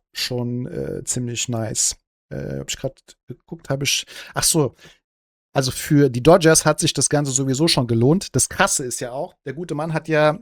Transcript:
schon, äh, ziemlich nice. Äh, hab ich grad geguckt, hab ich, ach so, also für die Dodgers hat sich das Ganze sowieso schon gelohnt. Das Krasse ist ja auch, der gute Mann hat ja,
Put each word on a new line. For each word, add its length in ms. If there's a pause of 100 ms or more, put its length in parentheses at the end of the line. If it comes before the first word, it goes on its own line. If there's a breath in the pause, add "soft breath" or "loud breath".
(140)
schon, 540
äh, 360
ziemlich 460
nice. 480 (320)
Äh, 300
hab 100
ich 80
grad 400 (100)
geguckt, 420
hab 140
ich, 220 (280 loud breath)
ach 100
so, 320 (760 soft breath)
also 200
für 380
die 120
Dodgers 440
hat 140
sich 140
das 160
Ganze 220
sowieso 360
schon 200
gelohnt. 480
Das 140
Krasse 360
ist 140
ja 120
auch, 220 (120)
der 80
gute 200
Mann 200
hat 140
ja, 340